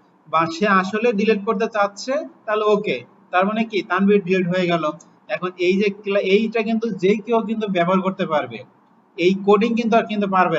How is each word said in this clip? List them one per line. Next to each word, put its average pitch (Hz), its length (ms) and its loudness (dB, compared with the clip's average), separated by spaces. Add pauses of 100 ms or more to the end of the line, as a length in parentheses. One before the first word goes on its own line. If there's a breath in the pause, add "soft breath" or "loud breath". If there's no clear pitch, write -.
(280)
বা 160 120 0 (140)
সে 208 120 0 (140)
আসলে 214 280 -2 (100)
ডিলিট 214 300 2
করতে 226 260 0
চাচ্ছে 202 400 -2 (300)
তাহলে 214 200 -2 (100)
ওকে, 196 220 -2 (360)
তার 185 160 2
মানে 220 220 -2
কি 202 80 -2 (120)
তানভীর 196 360 4
ডিলিট 185 260 0
হয়ে 185 200 0
গেল। 165 120 0 (500)
এখন 180 160 -6 (160)
এই 190 140 4
যে 214 80 2 (140)
ক্লা-, 196 220 -2 (100)
এইটা 226 340 0
কিন্তু 226 180 -2 (160)
যে 190 100 4 (120)
কেউ 233 140 0 (100)
কিন্তু 220 180 -4 (100)
ব্যবহার 175 300 2
করতে 190 260 -4
পারবে, 127 260 -2 (600)
এই 180 140 4 (140)
কোডিং 208 320 4
কিন্তু 226 220 0
আর - 100 -2
কিন্তু 208 160 -2 (100)
পারবে 170 220 4